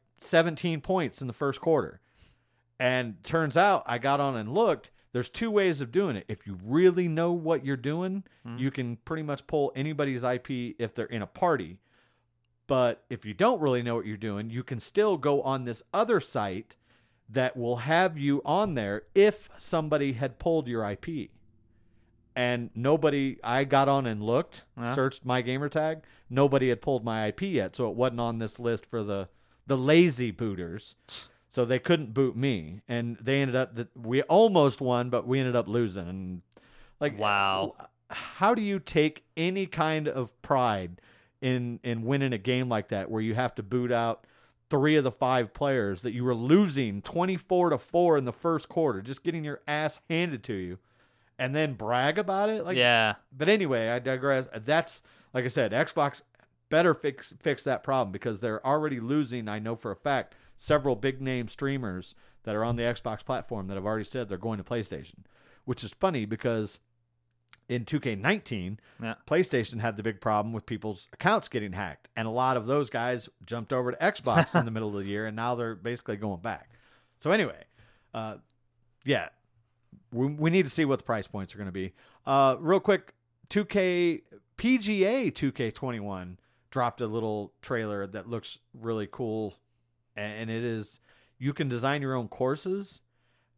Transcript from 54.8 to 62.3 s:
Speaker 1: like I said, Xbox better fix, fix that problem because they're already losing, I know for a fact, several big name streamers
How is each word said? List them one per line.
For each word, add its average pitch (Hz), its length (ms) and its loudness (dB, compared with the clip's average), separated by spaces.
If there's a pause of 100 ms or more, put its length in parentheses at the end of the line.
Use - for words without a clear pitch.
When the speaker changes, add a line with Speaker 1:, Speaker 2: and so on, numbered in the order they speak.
Speaker 1:
like 127 100 0
I 127 40 -2
said, 120 240 0
Xbox 143 500 0 (480)
better 160 240 6
fix, - 460 -6
fix 147 240 -2
that 135 200 0
problem 127 280 0
because 107 280 -6
they're 110 260 -4
already 143 340 0
losing, 123 480 -2
I 107 100 -4
know 110 180 -4
for 113 140 -8
a 95 60 -6
fact, 135 380 -2 (220)
several 139 400 2
big 131 240 -2
name 127 280 -4
streamers 123 680 -6 (300)